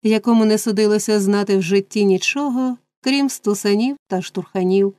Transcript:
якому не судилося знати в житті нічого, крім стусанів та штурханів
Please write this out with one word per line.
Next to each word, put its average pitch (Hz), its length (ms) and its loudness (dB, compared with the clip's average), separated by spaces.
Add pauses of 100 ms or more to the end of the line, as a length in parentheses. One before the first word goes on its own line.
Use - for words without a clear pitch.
якому 220 420 2
не 214 120 2
судилося 214 640 0
знати 202 380 0
в 190 40 0
житті 196 440 0
нічого, 254 720 -2 (240)
крім 277 280 0
стусанів 208 680 -2 (100)
та 185 140 -4
штурханів 190 760 -2